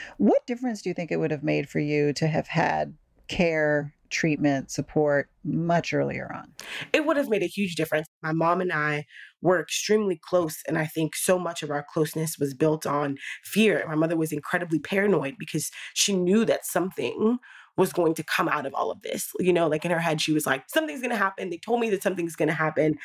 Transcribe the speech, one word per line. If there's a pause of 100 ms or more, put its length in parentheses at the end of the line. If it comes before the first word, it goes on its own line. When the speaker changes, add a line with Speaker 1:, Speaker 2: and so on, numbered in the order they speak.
(160)
Speaker 1:
What
difference
do
you
think
it
would
have
made
for
you
to
have
had (340)
care, (140)
treatment,
support (160)
much
earlier
on? (420)
Speaker 2:
It
would
have
made
a
huge
difference. (160)
My
mom
and
I (380)
were
extremely
close,
and
I
think
so
much
of
our
closeness
was
built
on (260)
fear.
My
mother
was
incredibly
paranoid
because (240)
she
knew
that
something (380)
was
going
to
come
out
of
all
of
this.
You
know,
like,
in
her
head,
she
was
like,
"Something's
gonna
happen.
They
told
me
that
something's
gonna
happen."